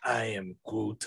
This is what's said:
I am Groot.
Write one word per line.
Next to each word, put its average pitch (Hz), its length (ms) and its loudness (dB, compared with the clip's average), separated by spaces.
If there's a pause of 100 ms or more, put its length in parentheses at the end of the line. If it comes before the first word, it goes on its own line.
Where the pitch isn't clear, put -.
I 117 240 4
am 95 280 -4 (100)
Groot. 110 420 -2